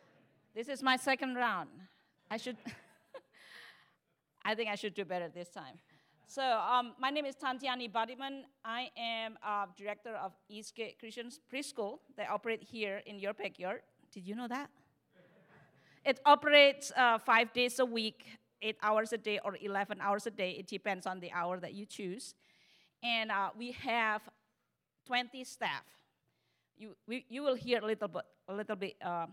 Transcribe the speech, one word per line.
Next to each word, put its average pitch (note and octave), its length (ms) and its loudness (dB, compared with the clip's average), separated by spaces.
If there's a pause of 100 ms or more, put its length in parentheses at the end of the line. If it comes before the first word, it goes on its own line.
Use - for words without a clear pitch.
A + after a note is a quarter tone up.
(560)
This A#3 120 -6
is C#4 140 -6
my C4 160 6
second C4 380 2
round. G#3 340 0 (640)
I A3 60 -4
should, A#3+ 200 -6 (880)
<laughs> - 960 -20
I G#3+ 120 0
think A3 120 -2
I G#3 60 -2
should G3+ 220 -6
do G3+ 100 -4
better F3 240 -4
this F3 200 -12
time. D#3 280 -16 (480)
So, - 160 -8
um, A#3+ 580 2
my C4 120 0
name D4 140 -2
is C4+ 100 -6
Tantiani B3+ 520 -4
Badiman. B3 580 -4 (180)
I A#3 340 -6
am, A3+ 480 -4
uh, G3+ 220 -2 (100)
director G#3 380 -8
of F#3 160 -6 (180)
Eastgate G#3+ 480 -10
Christian A#3 320 -12 (240)
Preschool C4 460 -6 (180)
that G#3 140 -4
operate G#3+ 320 -2
here G#3 420 -6
in G3+ 140 -14
your G3 160 -2
backyard. F#3+ 460 -6 (300)
Did F#3 140 -14
you G3+ 80 -6
know A#3+ 140 -6
that? C4 240 -6 (1300)
It C4+ 220 2
operates, C#4+ 720 10
uh, A#3+ 220 8
five A#3 340 4
days B3 240 2
a B3+ 80 6
week, A3+ 400 -2 (380)
eight G#3+ 180 -2
hours G#3+ 320 4
a A3 60 -2
day G#3 260 -2
or G3 160 -4
eleven G3 400 -2
hours G3+ 240 0
a A3+ 60 -4
day. F#3+ 260 -2
It F#3 80 -10
depends G3 400 -4
on F#3 140 -4
the F3 120 -10
hour F3+ 280 -2
that F3 160 -10
you G3+ 100 -10
choose. G3+ 480 -8 (680)
And, A3+ 260 0
uh, G3 260 0
we A#3+ 180 -8
have A3+ 500 0 (840)
twenty B3 380 -2
staff. E3 420 -6 (920)
You, G#3 160 -16 (140)
we, B3 220 -6
you B3+ 120 -8
will C4+ 140 2
hear A#3+ 240 0
a G#3 60 -6
little G#3+ 240 -2
bit, E3 140 -8 (260)
a F#3+ 40 -6
little G#3 220 -4
bit, F#3+ 260 -8
uh, E3+ 320 -4